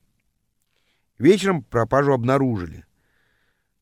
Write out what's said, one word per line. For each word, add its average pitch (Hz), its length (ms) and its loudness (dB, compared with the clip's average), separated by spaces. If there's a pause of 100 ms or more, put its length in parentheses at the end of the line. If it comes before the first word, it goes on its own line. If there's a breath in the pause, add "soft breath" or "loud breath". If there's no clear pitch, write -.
(1200)
Вечером 175 440 2
пропажу 135 500 0
обнаружили. 120 720 -2 (960)